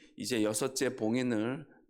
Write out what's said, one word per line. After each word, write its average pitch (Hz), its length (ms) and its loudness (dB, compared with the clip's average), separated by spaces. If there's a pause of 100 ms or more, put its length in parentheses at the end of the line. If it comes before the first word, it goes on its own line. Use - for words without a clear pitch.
(160)
이제 107 280 0
여섯째 131 520 0
봉인을 120 720 0 (220)